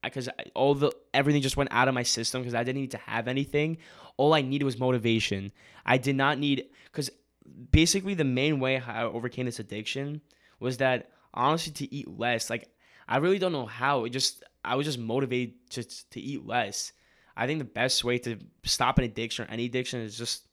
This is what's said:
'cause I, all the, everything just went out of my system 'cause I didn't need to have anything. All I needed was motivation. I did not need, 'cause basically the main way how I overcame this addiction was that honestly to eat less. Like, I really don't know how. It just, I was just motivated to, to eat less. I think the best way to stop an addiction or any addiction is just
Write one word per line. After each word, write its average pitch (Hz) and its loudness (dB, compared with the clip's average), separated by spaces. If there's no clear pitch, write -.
'cause 123 -6
I, - -10
all 135 6
the, 139 4
everything 139 4
just 131 0
went 139 0
out 123 6
of 135 2
my 123 0
system 120 -2
'cause 120 -4
I 117 0
didn't 135 -2
need 131 -6
to 120 -8
have 113 -4
anything. 147 0
All 147 6
I 151 6
needed 139 0
was 120 -2
motivation. 113 2
I 131 4
did 135 0
not 139 2
need, 143 0
'cause 143 -6
basically 185 4
the 160 0
main 135 2
way 131 2
how 123 -8
I 113 -2
overcame 120 -4
this 117 -6
addiction 135 -6
was 123 -2
that 127 0
honestly 156 2
to 135 -8
eat 143 -8
less. 117 -2
Like, 117 -6
I 123 0
really 185 4
don't 180 0
know 131 -2
how. 120 0
It 135 -4
just, - -2
I 127 0
was 143 0
just 139 -4
motivated 123 -2
to, 120 -6
to - -14
eat 135 -10
less. 107 -4
I 120 0
think 151 -2
the 135 -4
best 120 0
way 123 0
to 117 -6
stop - 2
an 131 4
addiction 110 -6
or - -18
any 117 -2
addiction 123 -4
is 104 -10
just - -6